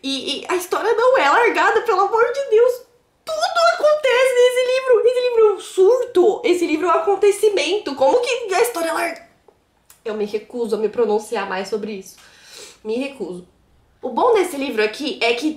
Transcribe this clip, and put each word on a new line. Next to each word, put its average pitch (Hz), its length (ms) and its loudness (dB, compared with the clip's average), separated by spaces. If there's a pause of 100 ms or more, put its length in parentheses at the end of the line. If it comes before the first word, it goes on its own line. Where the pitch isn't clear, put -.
E, 269 380 -8
e - 80 -16
a 359 80 -2
história - 380 -2
não 508 240 4
é 277 100 4
largada, 403 540 2
pelo 381 180 0
amor 427 320 2
de 554 180 -6
Deus. 480 220 4 (500)
Tudo 679 380 -2 (140)
acontece 523 600 2
nesse 494 400 4
livro. 508 320 2
Esse 494 140 2
livro 466 260 2
é - 60 4
um 359 80 -6
surto. 392 800 2
Esse 339 240 0
livro 311 200 -2
é - 20 0
um 339 120 2
acontecimento. 392 960 0
Como 523 280 4
que 466 320 -4
a 381 80 2
história 339 260 -2
é 320 60 -4
larga? 339 340 -6 (760)
Eu 214 120 -8
me 214 100 -4
recuso 220 500 -6
a 214 40 -4
me 214 100 -2
pronunciar 214 580 -2
mais 196 220 -6
sobre 208 240 -6
isso. 190 240 -16 (640)
Me 220 140 -6
recuso. 190 500 -8 (540)
O 254 80 -8
bom 339 240 2
desse 359 240 0
livro 247 260 -4
aqui 240 400 -4
é 240 120 0
que 302 220 -4